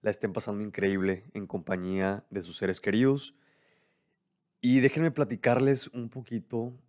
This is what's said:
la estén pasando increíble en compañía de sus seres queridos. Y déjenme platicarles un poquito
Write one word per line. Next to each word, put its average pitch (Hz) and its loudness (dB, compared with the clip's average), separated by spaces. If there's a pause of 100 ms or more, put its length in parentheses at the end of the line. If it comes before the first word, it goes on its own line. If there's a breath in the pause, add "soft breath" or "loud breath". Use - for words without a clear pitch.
la 107 0
estén 101 -4
pasando 107 -6
increíble 98 0 (100)
en 104 -8
compañía 95 -2
de 98 -6
sus 85 -10
seres 95 0
queridos. 131 2 (1200)
Y 127 4
déjenme 147 4
platicarles 131 2
un 117 -10
poquito 117 -8 (160)